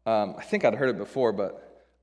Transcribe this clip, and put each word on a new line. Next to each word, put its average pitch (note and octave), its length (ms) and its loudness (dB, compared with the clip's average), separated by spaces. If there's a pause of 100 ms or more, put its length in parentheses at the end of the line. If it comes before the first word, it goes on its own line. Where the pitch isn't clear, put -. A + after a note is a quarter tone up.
Um, G#2+ 320 0
I - 40 -12
think G#3 220 -2
I'd A2+ 100 6
heard C3 160 2
it G2+ 80 -2
before, A2 340 0
but - 520 -6 (180)